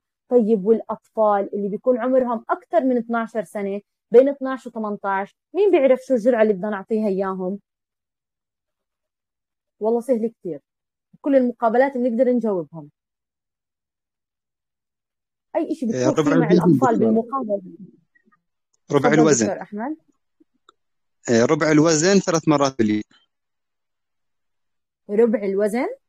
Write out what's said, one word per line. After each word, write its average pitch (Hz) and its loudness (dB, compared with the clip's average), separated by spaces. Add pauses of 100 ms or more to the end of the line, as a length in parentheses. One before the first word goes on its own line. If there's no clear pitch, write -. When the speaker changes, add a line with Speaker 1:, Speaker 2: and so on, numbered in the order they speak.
(280)
Speaker 1:
طيب، 220 0
والأطفال 214 -2
اللي 202 -6
بيكون 233 -2
عمرهم 240 -2
أكثر 339 -2
من 254 0
اثناشر 233 -6
سنة، 202 -8 (300)
بين 262 6
اثناش 262 -8
وثمنتاش، 202 -6 (180)
مين 392 2
بيعرف 269 4
شو 262 -2
الجرعة 226 2
اللي 214 4
بدنا 196 -4
نعطيها 214 -4
إياهم؟ 190 -4 (2250)
والله 226 -2
سهل 226 -2
كتير، 170 -10 (600)
كل 277 0
المقابلات 247 0
بنقدر 247 0
نجاوبهم. 170 -4 (2750)
أي 330 -4
إشي 262 -6
Speaker 2:
إيه، 127 -2
Speaker 1:
بتكون 156 0
Speaker 2:
ربع 285 2
Speaker 1:
فيه 165 2
مع 156 2
Speaker 2:
الوزن 175 4
Speaker 1:
الأطفال 175 4
Speaker 2:
دكتور. 226 0
Speaker 1:
بالمقابلة. 226 -2 (1300)
Speaker 2:
ربع 143 2
Speaker 1:
تفضل 151 4
Speaker 2:
الوزن. 131 4
Speaker 1:
دكتور - -6
أحمد. 240 -10 (1300)
Speaker 2:
إيه، 117 4
ربع 156 0
الوزن 160 4
ثلاث 165 -2
مرات 139 0
باليوم. 107 0 (2000)
Speaker 1:
ربع 220 2
الوزن؟ 202 -2 (220)